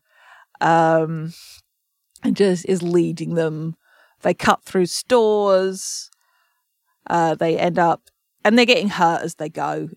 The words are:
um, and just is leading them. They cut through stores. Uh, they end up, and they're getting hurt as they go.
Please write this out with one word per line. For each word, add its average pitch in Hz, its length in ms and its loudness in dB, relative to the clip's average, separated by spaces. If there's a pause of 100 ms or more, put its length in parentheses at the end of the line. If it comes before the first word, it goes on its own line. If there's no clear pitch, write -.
(640)
um, 160 720 2 (880)
and - 140 0
just 185 300 0
is 185 160 -2
leading 170 520 -2
them. 160 420 -4 (460)
They 180 120 0
cut - 300 0
through 180 220 0
stores. 202 1200 0 (960)
Uh, 165 280 0
they 165 240 -2
end 175 200 -2
up, 170 300 0 (360)
and 220 140 6
they're 240 80 8
getting 208 220 2
hurt 170 340 0
as 170 120 -8
they 156 160 -10
go. 156 460 -6